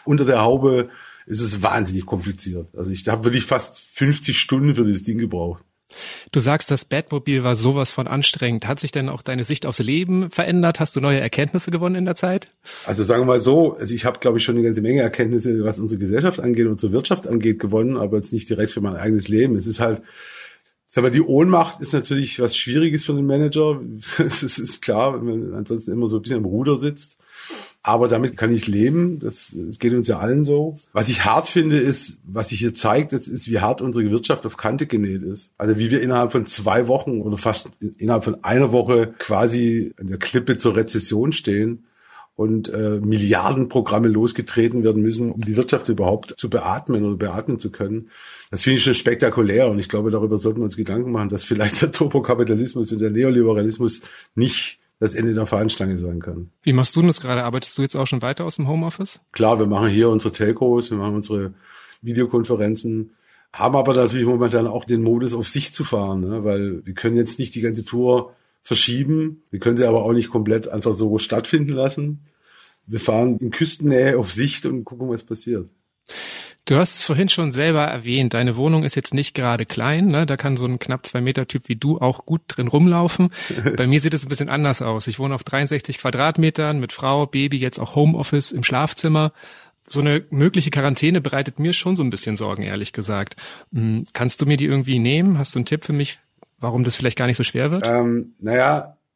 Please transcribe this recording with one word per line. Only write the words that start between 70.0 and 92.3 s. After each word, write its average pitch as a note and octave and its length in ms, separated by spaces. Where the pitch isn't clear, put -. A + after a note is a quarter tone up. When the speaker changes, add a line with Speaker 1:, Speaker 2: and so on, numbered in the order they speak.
Speaker 1:
auch A2+ 100
nicht A#2 160
komplett G#2+ 400
einfach G#2+ 240
so G#2+ 240
stattfinden C#3 560
lassen. C#3 540
Wir G#2+ 140
fahren A#2 380
in A#2+ 120
Küstennähe C3+ 680
auf G2 120
Sicht C3 360
und C3 180
gucken, B2+ 240
was A2+ 140
passiert. A2 480
Speaker 2:
Du C3+ 100
hast F3 200
es - 60
vorhin E3+ 260
schon D#3 240
selber D3+ 320
erwähnt, A#2+ 500
deine A#2+ 200
Wohnung D#3 300
ist C#3+ 100
jetzt - 200
nicht C#3 200
gerade A#2+ 300
klein, D3+ 440
ne? D#3 180
Da C#3 100
kann C#3 200
so B2 100
ein B2 120
knapp - 280
zwei B2 140
Meter B2+ 280
Typ - 200
wie A#2 60
du C#3+ 240
auch B2+ 280
gut D#3+ 220
drin B2 200
rumlaufen. F3 640
Speaker 1:
<laughs> A#2 240
Speaker 2:
Bei B2 100
mir C#3+ 120
sieht D3+ 160
es C3+ 100
ein C3 40
bisschen C#3+ 220
anders C#3 320
aus. A2 240
Ich A#2 120
wohne C#3 160
auf B2 80
dreiundsechzig C#3 560
Quadratmetern D3+ 800
mit B2 140
Frau, C#3 340
Baby, C#3 300
jetzt B2+ 240
auch A2+ 160
Homeoffice D3 560
im B2+ 100
Schlafzimmer. D#3 720
So C#3+ 140
eine D3 300
mögliche D#3 400
Quarantäne C#3+ 500
bereitet C3+ 380
mir D#3+ 140
schon F#3 240
so E3 60
ein B2+ 80
bisschen G#2+ 260